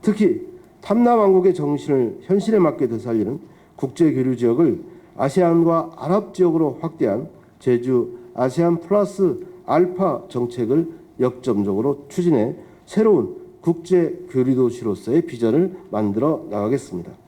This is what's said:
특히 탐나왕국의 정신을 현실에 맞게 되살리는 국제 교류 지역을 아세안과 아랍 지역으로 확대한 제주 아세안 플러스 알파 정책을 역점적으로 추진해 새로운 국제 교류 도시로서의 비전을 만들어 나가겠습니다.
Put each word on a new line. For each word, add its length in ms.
특히 440
탐나왕국의 720
정신을 680
현실에 360
맞게 300
되살리는 520
국제 360
교류 240
지역을 460
아세안과 800
아랍 380
지역으로 460
확대한 480
제주 600
아세안 460
플러스 680
알파 640
정책을 680
역점적으로 880
추진해 460
새로운 500
국제 720
교류 240
도시로서의 680
비전을 540
만들어 580
나가겠습니다. 640